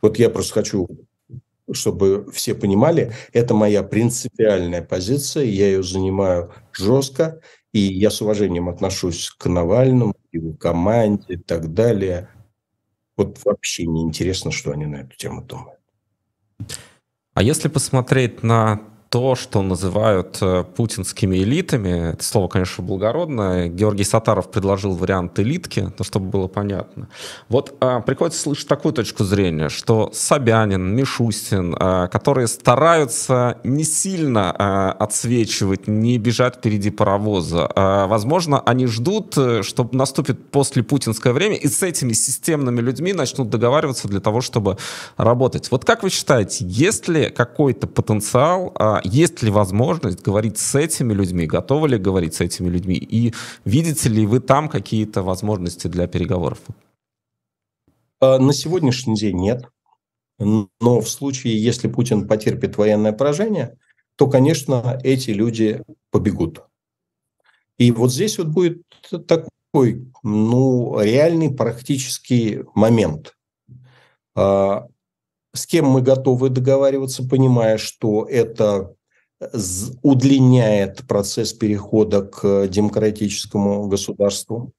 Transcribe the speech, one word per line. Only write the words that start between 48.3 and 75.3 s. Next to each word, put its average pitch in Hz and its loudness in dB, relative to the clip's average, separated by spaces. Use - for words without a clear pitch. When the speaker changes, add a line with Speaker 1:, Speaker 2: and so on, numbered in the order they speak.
Speaker 2:
а, 107 2
есть 160 2
ли 110 2
возможность 104 0
говорить 107 0
с - -2
этими 143 0
людьми, 90 0
готовы 143 0
ли 120 2
говорить 92 0
с - -6
этими 90 -2
людьми, 90 -2
и 117 -2
видите 147 0
ли 107 2
вы 113 2
там 143 2
какие-то 107 -4
возможности 90 -4
для 87 -2
переговоров? 87 -4
Speaker 1:
А, 131 6
на 131 4
сегодняшний 139 0
день 101 -2
нет. 113 -2
Н-, 104 0
но 120 4
в 123 -6
случае, 123 -4
если 117 0
Путин 107 -2
потерпит - -2
военное 107 2
поражение, 160 -2
то, 135 4
конечно, 127 2
эти 131 0
люди 110 0
побегут. 87 -2
И 120 8
вот 120 2
здесь 196 -2
вот 170 -2
будет 170 0
такой, 156 0
ну, 117 0
реальный 123 2
практический 117 -2
момент. 104 2
А, 98 2